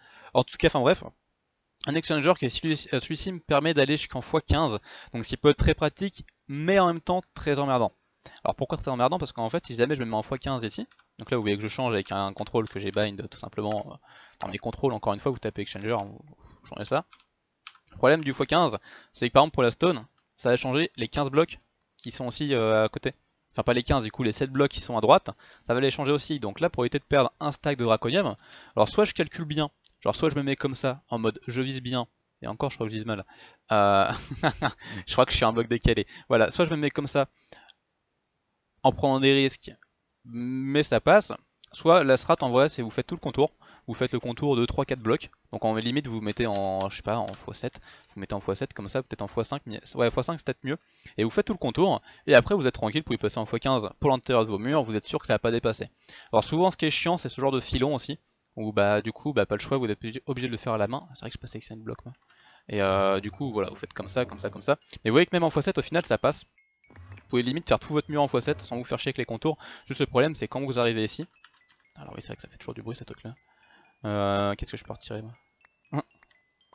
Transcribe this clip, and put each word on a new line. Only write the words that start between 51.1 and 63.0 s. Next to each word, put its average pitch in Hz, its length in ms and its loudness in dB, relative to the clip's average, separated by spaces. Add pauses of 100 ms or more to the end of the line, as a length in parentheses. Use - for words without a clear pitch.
et 107 60 0
vous 113 60 2
faites 208 160 0
tout 220 80 -4
le - 60 -6
contour, 147 420 0 (260)
et 147 80 8
après 123 200 6
vous 143 120 0
êtes 120 60 2
tranquille, 113 280 -2
vous - 40 -18
pouvez 120 120 -2
passer - 200 -2
en 110 80 -4
fois 117 140 -4
quinze 117 300 0 (120)
pour 147 80 4
l'intérieur 123 360 2
de 110 60 -4
vos 98 80 -2
murs, 135 240 0
vous 110 120 -4
êtes 107 100 -2
sûr - 140 -6
que - 80 -8
ça 110 80 2
va - 40 0
pas 117 120 0
dépasser. 117 380 -2 (440)
Alors 110 100 6
souvent 175 260 2
ce - 80 -4
qui - 80 0
est 156 40 2
chiant 170 280 0
c'est 135 120 -8
ce - 100 -10
genre 135 120 2
de 127 100 0
filon 135 340 0
aussi, - 240 -8 (380)
où 107 160 -6
bah 104 280 4
du 113 120 -6
coup - 180 -6
bah 110 140 2
pas 104 100 -2
le 101 60 -6
choix, 139 160 -2
vous 127 80 -2
êtes 104 140 -2
obligé, 117 260 -8
obligé 127 220 -4
de 120 40 -8
le 110 60 -4
faire 117 160 -4
à 110 40 0
la 101 100 0
main, 127 260 -8
c'est - 80 -20
vrai 110 80 -12
que - 60 -12
je - 40 -18
passais - 160 -14
avec 110 80 -14
cinq 110 160 -16
blocs 110 240 -12
moi. 131 100 -18 (540)
Et 104 140 -2
euh, 98 400 4